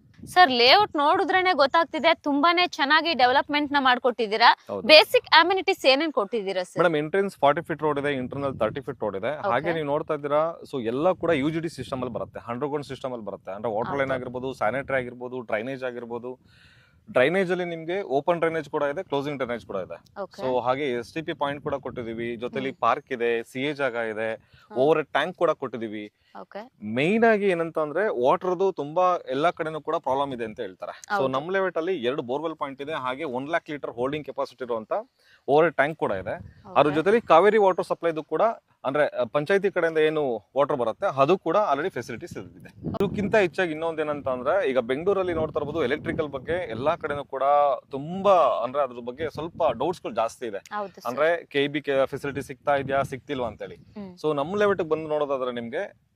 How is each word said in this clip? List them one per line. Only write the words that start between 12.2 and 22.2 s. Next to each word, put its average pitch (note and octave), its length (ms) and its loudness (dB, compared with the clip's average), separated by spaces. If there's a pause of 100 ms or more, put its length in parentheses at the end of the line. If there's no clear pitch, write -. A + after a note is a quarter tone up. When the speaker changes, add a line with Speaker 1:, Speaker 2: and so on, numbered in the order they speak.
Speaker 2:
ಅಂಡರ್‌ಗ್ರೌಂಡ್ C3+ 380 -6
ಸಿಸ್ಟಮ್ B2+ 260 -10
ಅಲ್ಲಿ A2+ 140 -10
ಬರುತ್ತೆ. F#2 260 -12
ಅಂದ್ರೆ G#2+ 200 -6
ವಾಟರ್ A#2+ 180 -2
Speaker 1:
ಹೌದು. C#3+ 100 -2
Speaker 2:
ಲೈನ್ C3+ 100 0
ಆಗಿರ್ಬೋದು, B2+ 420 -6
ಸ್ಯಾನಿಟರಿ B2+ 440 -2
ಆಗಿರ್ಬೋದು, B2 440 -6
ಡ್ರೈನೇಜ್ A#2+ 440 -6
ಆಗಿರ್ಬೋದು. A#2+ 540 -8 (760)
ಡ್ರೈನೇಜ್ E3+ 380 4
ಅಲ್ಲಿ F3+ 140 -2
ನಿಮ್ಗೆ E3+ 380 -6
ಓಪನ್ D#3 360 0
ಡ್ರೈನೇಜ್ D#3+ 320 -2
ಕೂಡ D3+ 120 -2
ಇದೆ, C#3+ 200 -2
ಕ್ಲೋಸಿಂಗ್ C#3+ 400 -4
ಡ್ರೈನೇಜ್ A#2 240 -6
ಕೂಡ G#2 100 -8
ಇದೆ. E2+ 460 -10
Speaker 1:
ಓಕೆ. - 200 -12
Speaker 2:
So B2+ 180 0
ಹಾಗೆ C3 320 0
ಎಸ್ A#2+ 220 -6
ಟಿ E3 80 -6
ಪಿ E3 100 -8
ಪಾಯಿಂಟ್ C#3+ 300 -4
ಕೂಡ C#3+ 120 -4
ಕೊಟ್ಟಿದೀವಿ, A#2 600 -6